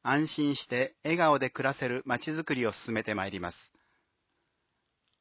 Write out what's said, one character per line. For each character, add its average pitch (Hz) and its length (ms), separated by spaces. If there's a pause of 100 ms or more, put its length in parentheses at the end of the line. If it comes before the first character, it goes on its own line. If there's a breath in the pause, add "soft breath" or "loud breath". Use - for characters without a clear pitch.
安 143 240
心 147 280
し - 120
て 123 360
笑 160 140
顔 151 220
で 131 100
暮 151 180
ら 139 80
せ 135 120
る 123 180
街 123 260
づ 160 120
く 151 120
り 123 100
を 104 80 (120)
進 117 80
め 107 100
て 107 100
ま 98 140
い 95 40
り 95 80
ま 87 120
す。 - 60 (1600)